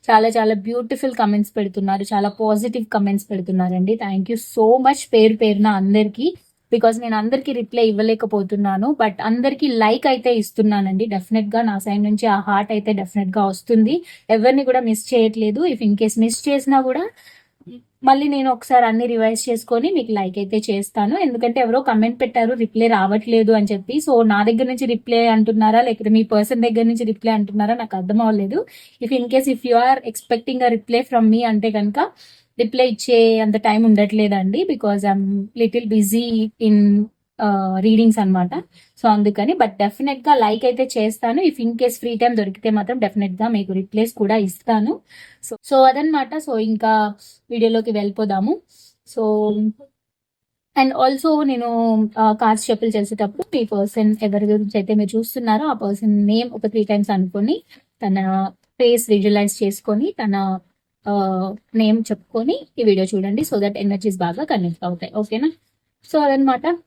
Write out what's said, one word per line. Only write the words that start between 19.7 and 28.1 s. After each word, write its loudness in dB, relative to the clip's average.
మీకు -2
లైక్ -4
అయితే -4
చేస్తాను. -2
ఎందుకంటే 0
ఎవరో 2
కామెంట్ 0
పెట్టారు 0
రిప్లై 0
రావట్లేదు 2
అని 4
చెప్పి. -4
So, 4
నా 2
దగ్గర 2
నుంచి -2
రిప్లై 0
అంటున్నారా, 4
లేకపోతే -2
మీ 6
పర్సన్ 0
దగ్గర 2
నుంచి 0
రిప్లై -2
అంటున్నారా, 0
నాకు -8
అర్థం 0